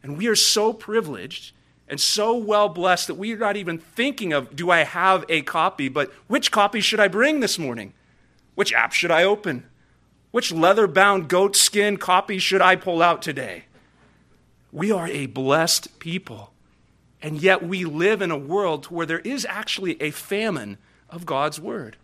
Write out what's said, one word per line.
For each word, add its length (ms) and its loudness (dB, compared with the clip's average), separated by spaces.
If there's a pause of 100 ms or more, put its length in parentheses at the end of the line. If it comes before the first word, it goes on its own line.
And 160 -12
we 100 -2
are 80 4
so 380 2
privileged 760 -6 (360)
and 120 -10
so 360 0
well 340 2
blessed 380 0
that 80 -6
we 180 -6
are 40 -8
not 200 -2
even 220 -6
thinking 520 -4
of, 240 -2
"Do 140 -4
I 140 4
have 440 2
a 140 0
copy?" 480 -2
but, 240 -2 (140)
"Which 240 -2
copy 300 2
should 180 0
I 80 6
bring 320 2
this 180 0
morning? 360 -8 (600)
Which 200 0
app 200 2
should 180 0
I 120 6
open? 420 0 (680)
Which 200 -2
leather-bound 760 4
goat 260 4
skin 420 2
copy 400 0
should 240 2
I 140 8
pull 260 0
out 200 4
today?" 440 -8 (1040)
We 200 -2
are 160 -2
a 200 -6
blessed 720 0
people, 520 -10 (680)
and 180 -8
yet 220 4
we 240 -6
live 360 0
in 100 -2
a 60 -4
world 480 -4
where 200 -6
there 140 -4
is 260 -6
actually 560 -6
a 80 -2
famine 680 -6 (300)
of 180 -14
God's 320 -2
word. 440 -10